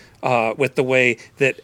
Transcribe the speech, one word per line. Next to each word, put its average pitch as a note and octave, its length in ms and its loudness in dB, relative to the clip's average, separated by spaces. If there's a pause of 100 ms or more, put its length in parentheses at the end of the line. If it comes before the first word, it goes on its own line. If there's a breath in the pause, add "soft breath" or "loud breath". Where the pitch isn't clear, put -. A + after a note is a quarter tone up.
(240 soft breath)
uh, A2+ 340 0
with C#3 180 -2
the C#3+ 80 -2
way B2+ 340 2 (200 loud breath)
that C3 260 -2